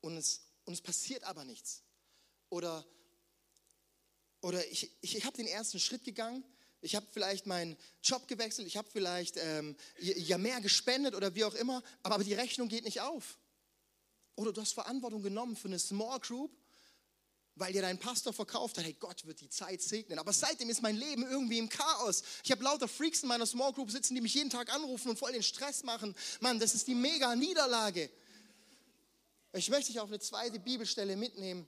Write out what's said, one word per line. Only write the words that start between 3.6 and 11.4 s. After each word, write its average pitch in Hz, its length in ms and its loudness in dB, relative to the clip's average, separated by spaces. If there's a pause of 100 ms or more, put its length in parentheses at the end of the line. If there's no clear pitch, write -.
oder 180 280 -2
ich, - 220 -4 (100)
ich, 185 160 -4
ich 208 80 -4
habe 269 120 -4
den 233 100 -4
ersten 202 320 -4
Schritt 240 240 0
gegangen, 240 420 -6 (360)
ich 165 160 -2
habe 208 160 -2
vielleicht 196 340 -2
meinen 170 300 -2 (260)
Job 254 240 2
gewechselt, 220 400 -4
ich 165 100 -6
habe 208 140 -6
vielleicht, 180 460 0
ähm, 151 400 -2 (240)
ja, 190 160 0
ja 175 220 2
mehr 233 220 2
gespendet 254 540 4
oder 190 220 0
wie 214 80 6